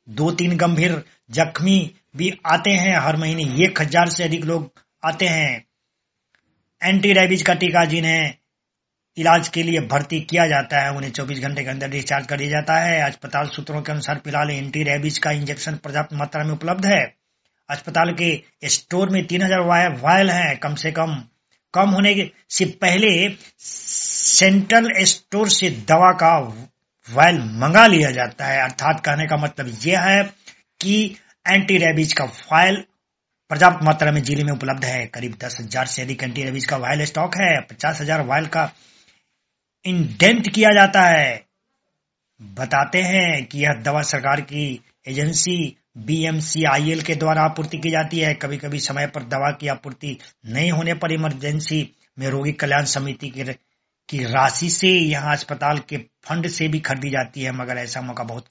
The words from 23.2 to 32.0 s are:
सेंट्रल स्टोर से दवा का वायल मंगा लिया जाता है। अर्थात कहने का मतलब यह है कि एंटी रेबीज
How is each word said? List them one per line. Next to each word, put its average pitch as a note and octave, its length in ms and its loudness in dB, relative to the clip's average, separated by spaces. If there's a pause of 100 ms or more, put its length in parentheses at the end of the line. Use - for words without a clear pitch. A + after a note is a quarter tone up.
सेंट्रल - 1300 2 (100)
स्टोर G3+ 500 0
से F#3+ 220 2
दवा D#3+ 420 4
का E3 260 4 (720)
वायल D#3 280 6
मंगा C3+ 480 4
लिया D#3 240 4
जाता B2+ 340 -6
है। C3+ 180 -2
अर्थात C#3 380 -2
कहने D#3 260 -2
का D#3 100 -2
मतलब C#3 500 -6
यह F3+ 140 2
है G3 320 2 (480)
कि G3+ 360 0 (320)
एंटी G3 300 4
रेबीज D#3 340 2